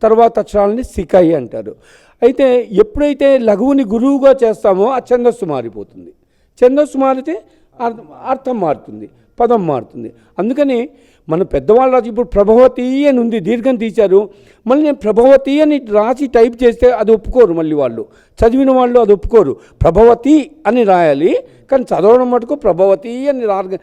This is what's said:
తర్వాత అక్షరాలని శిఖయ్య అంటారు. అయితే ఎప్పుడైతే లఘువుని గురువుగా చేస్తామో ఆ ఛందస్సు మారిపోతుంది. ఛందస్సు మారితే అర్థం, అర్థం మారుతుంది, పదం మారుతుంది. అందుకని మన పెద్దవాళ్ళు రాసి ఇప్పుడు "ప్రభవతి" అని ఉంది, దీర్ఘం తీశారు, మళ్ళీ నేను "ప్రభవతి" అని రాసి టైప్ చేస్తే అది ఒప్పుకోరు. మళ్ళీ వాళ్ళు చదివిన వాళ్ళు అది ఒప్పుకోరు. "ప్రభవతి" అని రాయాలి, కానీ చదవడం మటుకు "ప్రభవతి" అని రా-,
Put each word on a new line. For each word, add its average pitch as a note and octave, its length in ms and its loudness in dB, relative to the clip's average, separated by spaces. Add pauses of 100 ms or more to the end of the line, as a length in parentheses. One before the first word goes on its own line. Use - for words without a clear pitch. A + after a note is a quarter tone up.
తర్వాత A3+ 360 2
అక్షరాలని G#3 440 -2
శిఖయ్య F3+ 520 0
అంటారు. A2+ 420 -6 (460)
అయితే B3 480 0
ఎప్పుడైతే C4+ 680 0
లఘువుని A#3+ 460 0
గురువుగా C4 500 2 (100)
చేస్తామో G#3+ 460 0
ఆ C4 80 -4
ఛందస్సు A#3+ 460 -2
మారిపోతుంది. G#2+ 680 -10 (520)
ఛందస్సు C#4 340 0
మారితే C4+ 440 -4 (380)
అర్థం, A#3 260 -8 (200)
అర్థం B3+ 340 -6
మారుతుంది, A2 500 -6 (300)
పదం A#3 260 0
మారుతుంది. A#2+ 460 -8 (260)
అందుకని B3+ 500 -2 (400)
మన E3 140 -2
పెద్దవాళ్ళు G#3+ 520 0
రాసి A#3+ 140 -2
ఇప్పుడు A#3 180 -4
"ప్రభవతి" B3 840 2
అని B3+ 120 2
ఉంది, A#3 200 -2
దీర్ఘం A#3 360 -2
తీశారు, G3+ 540 0 (360)
మళ్ళీ C#4+ 180 0
నేను C#4+ 120 -2
"ప్రభవతి" C4+ 640 2
అని D4+ 180 2
రాసి A#3 480 -2
టైప్ A#3+ 380 0
చేస్తే A#3+ 260 2
అది A3 220 0
ఒప్పుకోరు. G#3+ 400 2
మళ్ళీ D#3+ 220 -4
వాళ్ళు A#2 320 -4 (260)
చదివిన C4 380 0
వాళ్ళు B3 300 2
అది G#3 120 0
ఒప్పుకోరు. F#3 440 0 (260)
"ప్రభవతి" A#3 680 2 (160)
అని A#3+ 160 0
రాయాలి, F3 560 2 (340)
కానీ C4 100 0
చదవడం A3+ 480 2
మటుకు B3 240 -4
"ప్రభవతి" A3 720 -2
అని B3+ 180 -4
రా-, F#3+ 360 -6